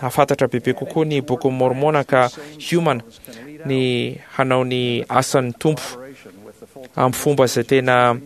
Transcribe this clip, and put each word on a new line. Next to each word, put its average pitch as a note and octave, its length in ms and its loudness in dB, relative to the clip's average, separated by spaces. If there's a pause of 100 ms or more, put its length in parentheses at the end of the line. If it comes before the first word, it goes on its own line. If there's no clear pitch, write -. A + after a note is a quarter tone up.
hafantatra C#3 460 2
bebe B2 260 0
kokoa D#3 320 -4
ny D3 160 0
boky C3 280 -2
Mormona C3 540 2
ka B2+ 260 4 (280)
hiomana D#3+ 460 -2 (640)
ny C3+ 160 0 (560)
hanao C3 260 2
ny B2 460 -2
asan'ny B2 500 0
tompo D#3 240 0 (1120)
amin'ny B2+ 260 2
fomba C3+ 240 4
izay A#2+ 180 0
tena B2 520 4 (100)